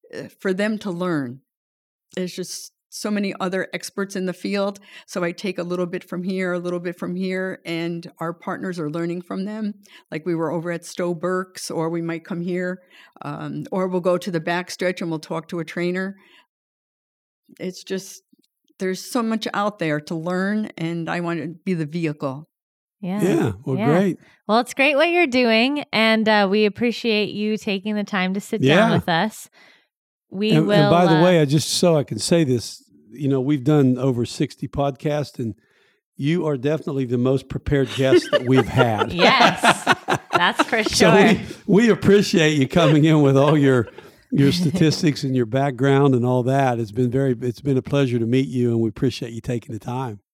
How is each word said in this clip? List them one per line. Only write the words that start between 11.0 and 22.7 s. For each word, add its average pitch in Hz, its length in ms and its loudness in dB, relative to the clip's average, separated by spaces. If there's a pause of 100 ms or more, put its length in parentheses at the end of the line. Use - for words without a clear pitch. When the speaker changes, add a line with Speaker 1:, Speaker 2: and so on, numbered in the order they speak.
Speaker 1:
Burke's, 185 580 -6
or 165 180 -4
we 170 120 -4
might 165 220 -6
come 175 160 -6
here, 180 400 -4 (420)
um, 147 500 -8
or 190 160 0
we'll 180 120 -2
go 180 160 2
to 185 140 -6
the 165 100 -2
backstretch 180 600 -4
and 170 100 -4
we'll 156 80 -6
talk 160 300 -10
to 175 100 -8
a 160 60 -6
trainer. 180 520 -4 (1400)
It's 185 260 -10
just, - 380 -10 (560)
there's 185 260 -4
so 247 180 -4
much 220 320 -4
out 202 260 -4
there 151 220 -2
to 170 120 -8
learn, 185 640 -2
and 165 320 -4
I 170 100 -2
want 170 200 -4
to 139 80 -8 (160)
be 185 100 0
the 160 120 -2
vehicle. 147 640 -6 (520)